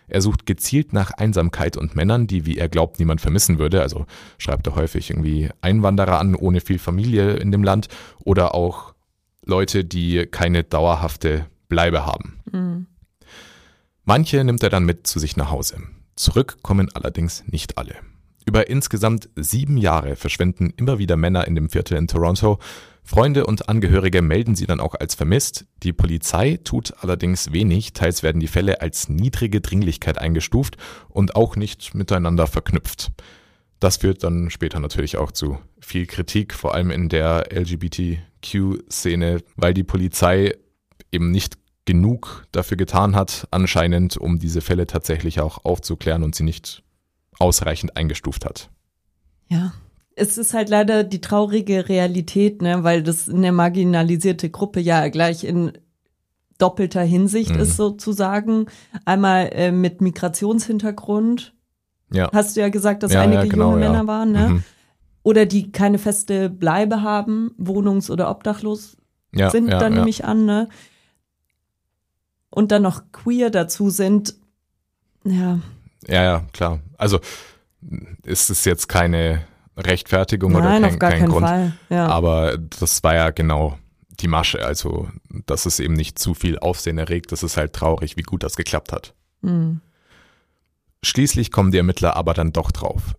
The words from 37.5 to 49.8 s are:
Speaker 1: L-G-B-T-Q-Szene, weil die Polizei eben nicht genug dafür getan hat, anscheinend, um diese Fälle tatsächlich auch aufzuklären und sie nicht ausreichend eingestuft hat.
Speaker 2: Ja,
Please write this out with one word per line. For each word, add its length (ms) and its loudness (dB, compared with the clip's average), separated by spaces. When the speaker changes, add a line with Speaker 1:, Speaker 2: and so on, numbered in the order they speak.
Speaker 1:
L-G-B-T-Q-Szene, 1900 -4
weil 180 4
die 100 0
Polizei 720 2
eben 180 0
nicht 280 -2
genug 680 0
dafür 260 -4
getan 380 2
hat, 380 -2
anscheinend, 640 2
um 240 -2
diese 200 -2
Fälle 260 0
tatsächlich 540 -4
auch 240 -6
aufzuklären 600 -2
und 100 -2
sie 80 -6
nicht 400 -6
ausreichend 580 0
eingestuft 480 -4
hat. 260 -14
Speaker 2:
Ja, 260 -2